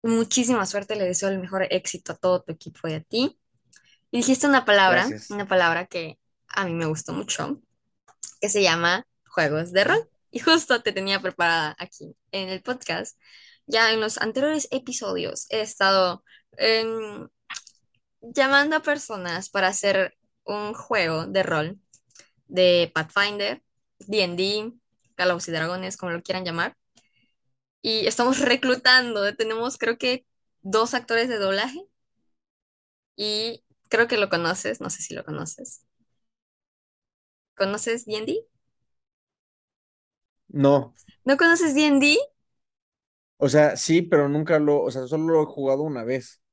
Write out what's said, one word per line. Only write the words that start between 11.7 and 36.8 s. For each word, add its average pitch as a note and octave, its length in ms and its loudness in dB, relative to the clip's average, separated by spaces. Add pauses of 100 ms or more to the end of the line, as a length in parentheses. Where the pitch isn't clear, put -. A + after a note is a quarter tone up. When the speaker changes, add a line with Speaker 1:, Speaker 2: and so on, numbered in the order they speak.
Speaker 1:
aquí - 360 -16 (160)
en F#3+ 180 -8
el F#3+ 120 -8
podcast. B3 580 -8 (480)
Ya A3+ 260 4
en A3 80 0
los A3 180 -4
anteriores C#4 520 0
episodios G#3+ 760 -6
he A3 120 -2
estado, F#3+ 640 2 (340)
em, A3 680 -2 (920)
llamando C#4 540 2
a D#4 80 0
personas F#3+ 680 -6
para F#3+ 200 0
hacer F#3+ 460 0 (280)
un G#3 320 -8
juego E3 520 -2
de F#3+ 160 0
rol E3 360 -2 (680)
de F3+ 460 4
Pathfinder, G3+ 680 -2 (360)
D G3+ 240 -2
and F3 140 -2
D, G#3 360 -2 (420)
Calabozos F3+ 340 -2
y - 40 -6
Dragones, F3+ 440 -6
como F3+ 140 -8
lo E3+ 100 -6
quieran F#3 240 -6
llamar. E3+ 300 -4 (1040)
Y - 260 -2
estamos B3 320 0
reclutando, B3 960 2
tenemos A3+ 420 -4
creo A#3 200 -2
que B3+ 280 -4 (360)
dos A3 320 0
actores A#3 360 -2
de A3+ 80 -4
doblaje. G3+ 420 -2 (1400)
Y G#3+ 460 -6 (260)
creo A3+ 180 4
que A#3 100 0
lo G3+ 120 0
conoces, F3 520 -4
no F#3 80 -8
sé - 120 -8
si - 120 -10
lo - 120 -12
conoces. - 580 -12 (1700)